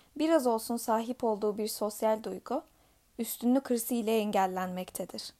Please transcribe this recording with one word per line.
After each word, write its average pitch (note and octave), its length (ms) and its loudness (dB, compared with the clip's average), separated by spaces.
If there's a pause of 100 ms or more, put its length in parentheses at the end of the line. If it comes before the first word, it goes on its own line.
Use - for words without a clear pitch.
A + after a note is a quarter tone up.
(160)
biraz D4+ 320 4
olsun A#3 300 0
sahip A3+ 460 -2
olduğu G#3 340 0
bir G#3+ 100 -2
sosyal A3 560 -2
duygu, G#3 400 -6 (560)
üstünlük B3 500 0
hırsı B3 240 0
ile A3+ 240 2
engellenmektedir. F#3+ 1200 -2